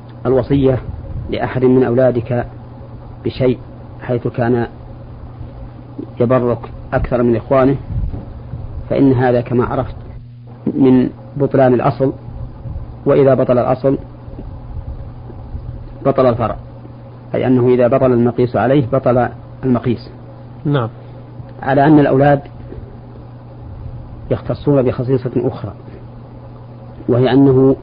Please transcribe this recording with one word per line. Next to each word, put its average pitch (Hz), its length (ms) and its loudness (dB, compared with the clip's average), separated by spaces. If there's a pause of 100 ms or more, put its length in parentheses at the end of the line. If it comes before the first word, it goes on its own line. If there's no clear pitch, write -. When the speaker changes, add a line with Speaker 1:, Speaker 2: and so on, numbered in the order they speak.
(260)
Speaker 1:
الوصية 131 520 2 (520)
لأحد 120 340 -2
من 127 200 6
أولادك 120 600 2 (800)
بشيء، 131 340 0 (440)
حيث 123 260 -2
كان 117 380 0 (1500)
يبرك 120 380 4 (340)
أكثر 123 300 0
من 120 140 4
إخوانه، 131 400 4 (1120)
فإن 131 220 4
هذا 123 280 2
كما 120 240 0
عرفت 131 300 -4 (720)
من 127 420 4 (280)
بطلان 131 380 4
الأصل، 135 380 2 (960)
وإذا 139 280 6
بطل 120 240 4
الأصل 135 400 2 (2000)
بطل 135 200 4
الفرع، 113 300 0 (760)
أي 117 120 0
أنه 127 220 4
إذا 123 200 4
بطل 131 240 4
المقيس 120 440 2
عليه 123 360 2
بطل 127 360 2 (360)
المقيس. 123 460 -2 (540)
Speaker 2:
نعم. 143 240 0 (720)
Speaker 1:
على 139 220 4
أن 151 140 8
الأولاد 139 420 6 (1900)
يختصون 131 520 0
بخصيصة 123 540 0
أخرى، 120 360 -2 (1400)
وهي 123 240 4
أنه 135 500 6